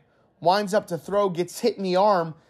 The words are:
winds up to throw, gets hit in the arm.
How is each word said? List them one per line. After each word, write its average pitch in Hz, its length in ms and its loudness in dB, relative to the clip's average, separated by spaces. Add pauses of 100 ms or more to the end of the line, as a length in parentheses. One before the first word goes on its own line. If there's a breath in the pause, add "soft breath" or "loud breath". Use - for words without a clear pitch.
(400)
winds 196 340 0
up 208 140 0
to 170 100 -6
throw, 202 320 0
gets 175 320 -6
hit 214 160 -2
in 196 60 -6
the 180 120 0
arm. 180 400 2 (140)